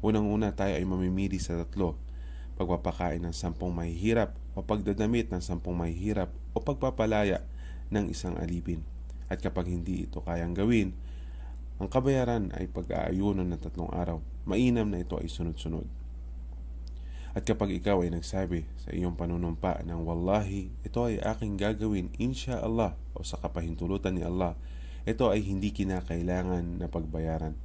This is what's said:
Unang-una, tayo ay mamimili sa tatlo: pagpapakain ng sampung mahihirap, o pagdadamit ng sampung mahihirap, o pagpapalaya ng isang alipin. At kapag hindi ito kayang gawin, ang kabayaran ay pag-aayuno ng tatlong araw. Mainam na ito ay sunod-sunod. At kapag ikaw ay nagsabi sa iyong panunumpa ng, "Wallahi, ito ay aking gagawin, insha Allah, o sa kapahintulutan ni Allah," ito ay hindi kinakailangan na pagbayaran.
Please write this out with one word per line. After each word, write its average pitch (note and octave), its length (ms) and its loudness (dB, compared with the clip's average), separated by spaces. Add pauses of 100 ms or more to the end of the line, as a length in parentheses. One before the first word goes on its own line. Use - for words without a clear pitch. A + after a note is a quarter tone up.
Unang-una, G#2+ 480 4
tayo G2 240 2
ay F2+ 100 2
mamimili F#2 560 2
sa E2+ 160 0
tatlo: E2+ 400 0 (560)
pagpapakain F2 720 0
ng E2+ 80 -2
sampung F2 400 -2
mahihirap, F2 640 2 (160)
o G2 80 -4
pagdadamit G#2+ 720 2
ng F2 80 0
sampung F2+ 320 -2
mahihirap, F2 560 0 (240)
o - 80 2
pagpapalaya A2 800 2 (480)
ng G#2 160 2
isang E2+ 320 -2
alipin. E2+ 480 -2 (400)
At F#2 160 -2
kapag F2+ 240 0
hindi F2 400 -2
ito - 160 -6
kayang E2+ 320 0
gawin, G2+ 400 4 (880)
ang - 80 -2
kabayaran B2+ 640 4
ay F2+ 160 -2
pag-aayuno F#2 720 2
ng F2 160 0
tatlong E2+ 320 -4
araw. E2+ 320 -2 (240)
Mainam A#2 400 4
na F#2+ 160 0
ito E2+ 160 -2
ay E2 80 -4
sunod-sunod. D#2+ 640 -4 (1400)
At G2+ 80 0
kapag G2+ 320 2
ikaw F2+ 320 4
ay E2+ 80 0
nagsabi F2 480 0 (160)
sa - 160 -8
iyong F2 240 0
panunumpa E2+ 640 0
ng, E2 240 -2
"Wallahi, G2 640 2 (160)
ito - 160 0
ay A2+ 160 2
aking G#2 400 0
gagawin, G#2 640 2
insha B2+ 400 0
Allah, A2 320 2 (160)
o - 160 -6
sa - 160 -6
kapahintulutan F2 720 0
ni F2 80 0
Allah," F2 320 0 (480)
ito A#2 320 4
ay G#2+ 80 4
hindi G2 320 0
kinakailangan F2+ 1040 0
na F2+ 80 -2
pagbayaran. D#2+ 800 -2